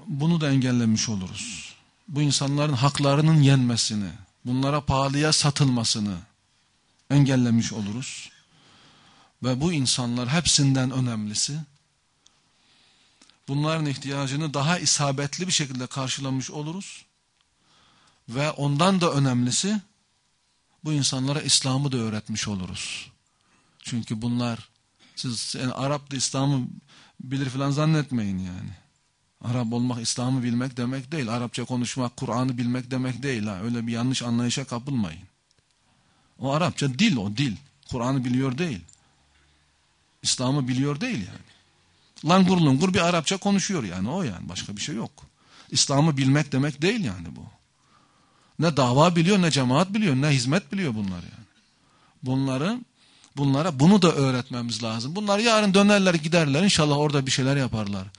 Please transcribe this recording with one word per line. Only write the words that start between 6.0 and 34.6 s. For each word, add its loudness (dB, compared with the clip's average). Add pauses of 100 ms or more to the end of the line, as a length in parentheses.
engellemiş 4
oluruz. -8 (1120)
Ve -2
bu 2
insanlar -2
hepsinden 2
önemlisi, -4 (1900)
bunların -2
ihtiyacını -4
daha 0
isabetli -2
bir -2
şekilde -2
karşılamış -6
oluruz. -10 (1200)
Ve -2
ondan 2
da 2
önemlisi, 2 (1040)
bu -2
insanlara 0
İslam'ı 0
da -2
öğretmiş -4
oluruz. -8 (720)
Çünkü -6
bunlar, -4 (480)
siz, -8
yani -4
Arap -6
da -6
İslam'ı -2 (520)
bilir -6
falan -2
zannetmeyin 0
yani. -8 (720)
Arap -2
olmak -2
İslam'ı -2
bilmek -2
demek -6
değil. -4
Arapça -6
konuşmak, -4
Kur'an'ı -2
bilmek -4
demek -4
değil -2
ha. -6
Öyle -4
bir -4
yanlış -2
anlayışa 0